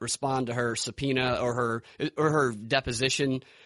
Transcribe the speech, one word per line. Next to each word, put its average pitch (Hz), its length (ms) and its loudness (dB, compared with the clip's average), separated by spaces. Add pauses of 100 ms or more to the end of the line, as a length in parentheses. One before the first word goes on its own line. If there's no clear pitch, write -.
respond 127 480 -2
to 117 60 -4
her 120 220 0
subpoena 127 640 0
or 120 140 0
her, 117 280 0 (360)
or 156 120 2
her 143 220 4
deposition 131 880 0 (240)